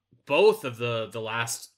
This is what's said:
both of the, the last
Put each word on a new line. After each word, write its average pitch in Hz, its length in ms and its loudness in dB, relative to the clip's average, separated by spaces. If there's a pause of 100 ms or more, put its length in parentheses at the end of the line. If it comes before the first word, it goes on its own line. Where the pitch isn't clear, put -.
(260)
both 180 380 4
of 120 140 -6
the, 113 340 -4
the 117 100 -10
last 117 560 -6